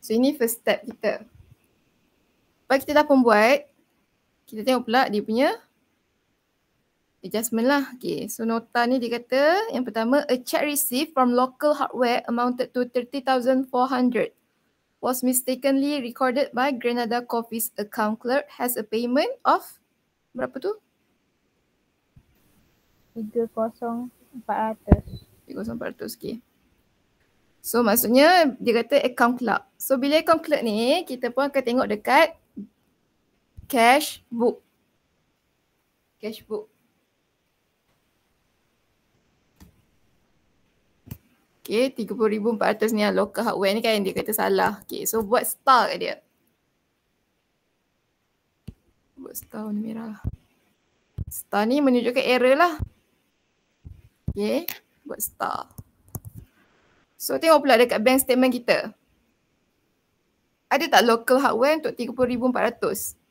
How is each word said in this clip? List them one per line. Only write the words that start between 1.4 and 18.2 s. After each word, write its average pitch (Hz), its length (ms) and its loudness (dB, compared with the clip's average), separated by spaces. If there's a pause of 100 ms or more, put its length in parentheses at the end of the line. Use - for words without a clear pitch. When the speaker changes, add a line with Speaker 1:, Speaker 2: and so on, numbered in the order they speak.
Speaker 1:
Lepas 262 160 2
kita 294 160 -8
dah 294 80 6
pun 277 160 6
buat, 226 480 4 (800)
kita 214 160 -8
tengok 247 240 0
pula 262 220 2
dia 208 100 0
punya 233 280 2 (1700)
adjustment 226 480 -2
lah. 277 160 2 (160)
Okey, - 320 -6
so 226 160 -8
nota 233 400 -2
ni 254 120 2
dia 233 200 -4
kata, 311 560 0
yang 254 80 -2
pertama, 247 480 0
"A 254 80 0
check - 240 -2
received 294 480 -2
from 247 240 2
local 262 400 2
hardware 247 560 -2
amounted 240 400 -2
to 247 160 -2
thirty 247 320 -4
thousand 262 480 0
four 254 240 0
hundred. 247 400 0 (720)
Was 254 200 -2
mistakenly 269 800 0
recorded 254 480 -2
by 262 240 -2
Grenada 240 480 -2
Coffee's 233 520 -6
account 214 480 -4